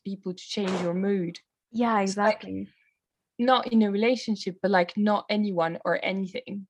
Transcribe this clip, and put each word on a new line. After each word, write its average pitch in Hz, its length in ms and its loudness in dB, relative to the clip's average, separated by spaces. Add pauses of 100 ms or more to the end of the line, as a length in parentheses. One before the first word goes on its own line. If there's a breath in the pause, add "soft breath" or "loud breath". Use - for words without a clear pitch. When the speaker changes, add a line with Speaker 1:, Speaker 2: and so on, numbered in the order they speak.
Speaker 1:
people 190 300 -8
to - 140 -16
change 190 340 -2
your 175 120 -2
mood. 185 440 -2 (320)
Speaker 2:
Yeah, 226 320 0
Speaker 1:
It's 196 220 -2
like, 214 160 2
Speaker 2:
exactly. 190 280 -10 (720)
Speaker 1:
not 247 340 4
in 226 100 6
a 208 80 4
relationship, 214 720 0
but, 196 80 2
like, 180 260 2
not 208 340 2
anyone 185 540 0
or 170 200 0
anything. 190 640 -6